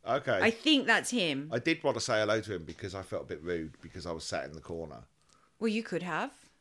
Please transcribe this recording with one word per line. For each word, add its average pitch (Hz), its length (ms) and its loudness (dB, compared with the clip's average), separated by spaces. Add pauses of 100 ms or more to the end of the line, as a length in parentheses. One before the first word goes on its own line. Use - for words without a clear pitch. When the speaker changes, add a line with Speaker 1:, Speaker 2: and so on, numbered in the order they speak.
Speaker 1:
Okay. 123 360 2
Speaker 2:
I 208 100 6
think 277 360 4
that's 202 240 4
him. 156 420 0
Speaker 1:
I 123 60 2
did 160 240 0
want 135 140 4
to 107 40 -2
say 110 180 2
hello 107 220 4
to 107 140 -4
him 82 80 -4
because 87 320 -10
I 95 60 -6
felt 92 220 -6
a - 40 -10
bit 76 160 -6
rude 82 380 -2
because 85 240 -12
I 85 80 -4
was 80 100 -8
sat 76 220 -4
in 71 80 -12
the 78 80 -12
corner. 78 420 -10 (560)
Speaker 2:
Well, 226 100 -2
you 220 140 -2
could 170 200 -4
have. 180 280 -4 (300)